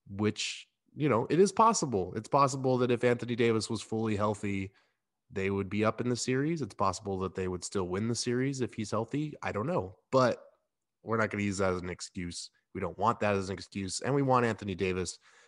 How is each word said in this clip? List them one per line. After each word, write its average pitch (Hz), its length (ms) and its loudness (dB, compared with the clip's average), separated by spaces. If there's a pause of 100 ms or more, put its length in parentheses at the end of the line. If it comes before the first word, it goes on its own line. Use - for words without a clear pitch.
which, 104 600 -4 (260)
you 147 140 0
know, 113 200 4
it 156 100 2
is 196 140 6
possible. 127 640 2
It's 110 120 -8
possible 131 500 2
that 123 120 4
if 120 140 2
Anthony 120 320 0
Davis 113 320 2
was 113 140 -6
fully 110 340 -2
healthy, 101 560 -2 (580)
they 98 200 -2
would 98 180 0
be 104 160 0
up 110 160 2
in 120 80 -2
the 120 80 0
series. 143 460 -2
It's - 120 -8
possible 95 460 -2
that 92 140 -4
they 92 120 -4
would 90 160 -6
still 92 260 -4
win 98 200 -2
the 120 60 0
series 127 480 -2
if 107 120 -4
he's 107 160 -6
healthy. 143 520 -4
I 95 100 -4
don't 104 140 -4
know, 110 300 -4 (140)
but 127 320 4 (600)
we're 113 160 -2
not 107 120 2
gonna 104 140 0
use 98 140 0
that 95 160 2
as 90 80 -4
an 90 80 -6
excuse. - 580 -10 (260)
We 92 60 -6
don't 85 180 -6
want 110 220 2
that 104 140 2
as 98 160 -2
an 95 40 -4
excuse. 95 460 -8
And 131 140 0
we 143 80 2
want 123 240 4
Anthony 104 280 -2
Davis 92 440 -2 (300)